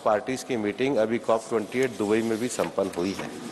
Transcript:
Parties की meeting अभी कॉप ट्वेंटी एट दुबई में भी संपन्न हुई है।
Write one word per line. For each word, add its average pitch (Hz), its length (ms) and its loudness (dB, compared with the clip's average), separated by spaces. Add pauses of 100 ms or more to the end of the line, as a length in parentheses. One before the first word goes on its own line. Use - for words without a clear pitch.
Parties 117 360 2
की 127 140 -2
meeting 113 400 0
अभी 110 220 2
कॉप 110 300 2
ट्वेंटी 113 300 -2
एट 127 120 2
दुबई 107 320 2
में 113 160 0
भी 120 100 -2
संपन्न 95 480 -2
हुई 92 160 0
है। - 160 -6 (240)